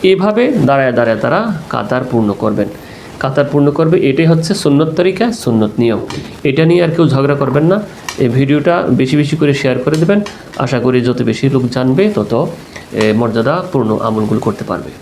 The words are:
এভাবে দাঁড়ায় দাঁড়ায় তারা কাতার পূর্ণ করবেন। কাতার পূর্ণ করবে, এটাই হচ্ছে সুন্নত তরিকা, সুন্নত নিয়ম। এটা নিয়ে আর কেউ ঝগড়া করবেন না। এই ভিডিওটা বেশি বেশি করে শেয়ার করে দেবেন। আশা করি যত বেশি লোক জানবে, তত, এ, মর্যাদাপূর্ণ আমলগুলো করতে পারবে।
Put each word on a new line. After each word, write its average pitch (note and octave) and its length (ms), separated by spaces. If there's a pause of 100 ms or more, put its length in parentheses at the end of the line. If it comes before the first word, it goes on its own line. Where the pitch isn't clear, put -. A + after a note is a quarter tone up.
এভাবে G3 480 (140)
দাঁড়ায় C3+ 280
দাঁড়ায় A2+ 240
তারা F3+ 360 (160)
কাতার B2+ 320 (100)
পূর্ণ A2 220
করবেন। G#2 340 (520)
কাতার C3+ 320
পূর্ণ C#3+ 200
করবে, D#3+ 380
এটাই D#3+ 160
হচ্ছে E3 280
সুন্নত D3+ 420
তরিকা, F#3+ 360
সুন্নত A2 460
নিয়ম। A#2 220 (440)
এটা D3+ 220
নিয়ে E3+ 180
আর E3 60
কেউ E3 180
ঝগড়া C3+ 280
করবেন C#3+ 280
না। F#3+ 180 (360)
এই B2 120
ভিডিওটা D3 600
বেশি C3 280
বেশি D3 180
করে D3 180
শেয়ার C3 260
করে D3+ 180
দেবেন। G3 240 (360)
আশা B2+ 220
করি B2+ 220
যত A#2+ 200
বেশি A2+ 280
লোক C3 140
জানবে, C3 520
তত, A2+ 320 (460)
এ, G#2+ 220
মর্যাদাপূর্ণ A#2 840
আমলগুলো G#2+ 420
করতে - 240
পারবে। D#2+ 260 (120)